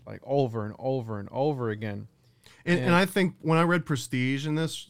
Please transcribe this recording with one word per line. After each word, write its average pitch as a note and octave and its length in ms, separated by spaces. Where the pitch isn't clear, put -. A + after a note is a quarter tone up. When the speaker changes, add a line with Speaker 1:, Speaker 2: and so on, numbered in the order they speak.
Speaker 1:
like, - 180
over B2 420
and G#2+ 120
over A#2 420
and G2+ 120
over B2+ 400
again. G#2 360
Speaker 2:
And, F3 140
Speaker 1:
And - 80
Speaker 2:
and F3 80
I F#3 100
think F#3+ 360
when D#3+ 160
I E3+ 60
read E3+ 220
prestige C3+ 600
in D3+ 100
this, D#3 340